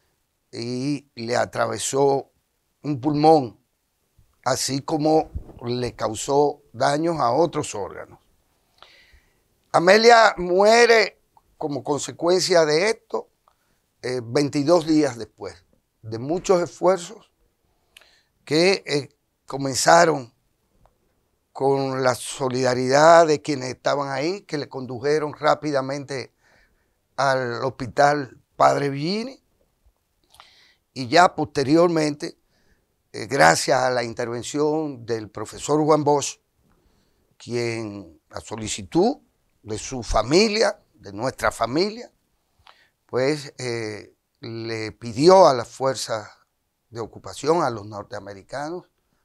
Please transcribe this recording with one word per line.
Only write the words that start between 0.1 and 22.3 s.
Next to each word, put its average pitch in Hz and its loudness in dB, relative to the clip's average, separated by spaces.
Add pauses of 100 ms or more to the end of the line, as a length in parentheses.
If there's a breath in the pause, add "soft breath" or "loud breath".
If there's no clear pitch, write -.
y 123 -8
le 117 -6
atravesó 117 -2 (520)
un 143 -6
pulmón, 147 2 (880)
así 135 -4
como 156 -2 (340)
le 120 -6
causó 139 -2 (100)
daños 147 -2
a 120 0
otros 147 -2
órganos. 82 -12 (1500 soft breath)
Amelia 214 6
muere 214 4 (360)
como 143 -8
consecuencia 165 0
de 160 2
esto, - -8 (720)
eh, 127 -6
veintidós 147 0
días 151 2
después 104 -14 (380)
de 110 -10
muchos 175 0
esfuerzos 175 -4 (1160 soft breath)
que, 175 0
eh, 143 -6 (300)
comenzaron 139 2 (1200)
con 135 -2
la 127 2
solidaridad 131 4